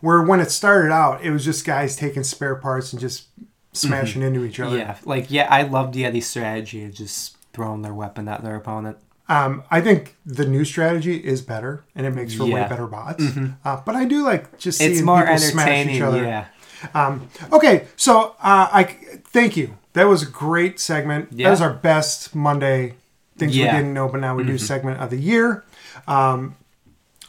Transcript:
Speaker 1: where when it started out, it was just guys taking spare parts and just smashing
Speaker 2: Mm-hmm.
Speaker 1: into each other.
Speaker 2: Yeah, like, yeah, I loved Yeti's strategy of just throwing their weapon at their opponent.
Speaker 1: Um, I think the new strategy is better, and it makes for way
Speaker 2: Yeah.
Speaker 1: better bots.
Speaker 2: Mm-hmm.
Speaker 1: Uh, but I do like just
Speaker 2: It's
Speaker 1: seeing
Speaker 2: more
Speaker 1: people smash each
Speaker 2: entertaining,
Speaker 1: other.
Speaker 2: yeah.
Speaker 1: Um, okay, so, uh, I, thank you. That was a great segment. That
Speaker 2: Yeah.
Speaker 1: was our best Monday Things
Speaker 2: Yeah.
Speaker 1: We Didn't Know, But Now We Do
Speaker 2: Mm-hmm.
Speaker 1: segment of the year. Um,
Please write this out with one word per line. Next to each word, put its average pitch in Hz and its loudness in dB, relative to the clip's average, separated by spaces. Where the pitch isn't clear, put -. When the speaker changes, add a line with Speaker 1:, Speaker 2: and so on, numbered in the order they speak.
Speaker 1:
where 165 4
when 185 4
it 160 0
started 190 4
out, 147 2
it 160 -2
was 143 -2
just 151 -4
guys 143 -2
taking 139 -6
spare 135 -6
parts 131 -6
and 120 -10
just 123 -10
smashing 135 -2
Speaker 2:
Mm-hmm. 131 0
Speaker 1:
into 123 -2
each 113 -8
other. 123 -4
Speaker 2:
Yeah, 107 -8
like, 135 -4
yeah, 143 2
I 139 6
loved 131 -2
Yeti's 120 -2
strategy 110 -8
of 101 -14
just - -12
throwing 110 -8
their 104 -10
weapon 104 -10
at 107 -10
their 110 -8
opponent. 107 -10
Speaker 1:
Um, 139 0
I 170 2
think 180 2
the 143 -4
new 135 0
strategy 165 -2
is 131 -4
better, 123 -10
and 131 -6
it 131 -4
makes 120 -8
for 113 -4
way 120 0
Speaker 2:
Yeah. 104 -2
Speaker 1:
better 117 -6
bots. 113 -8
Speaker 2:
Mm-hmm. 135 -2
Speaker 1:
Uh, 135 -4
but 220 -4
I 254 0
do 285 0
like 233 -4
just 180 -4
Speaker 2:
It's 165 4
Speaker 1:
seeing 160 2
Speaker 2:
more 175 6
Speaker 1:
people 165 4
smash 151 2
each 143 0
Speaker 2:
entertaining, - 0
Speaker 1:
other. 123 0
Speaker 2:
yeah. 110 -4
Speaker 1:
Um, 143 -2
okay, 302 6
so, 220 4
uh, 196 6
I, 190 6
thank 233 2
you. 135 -4
That 190 6
was 185 6
a 147 -4
great 170 -2
segment. 147 -4
That 117 -16
Speaker 2:
Yeah. 131 4
Speaker 1:
was 190 6
our 151 2
best - 0
Monday 135 0
Things 135 0
Speaker 2:
Yeah. - 4
Speaker 1:
We 151 2
Didn't 143 -2
Know, 135 -2
But 135 -6
Now 131 -2
We 127 -2
Do 127 0
Speaker 2:
Mm-hmm. 135 -2
Speaker 1:
segment 135 -4
of 123 -6
the 127 -4
year. 226 0
Um, 135 0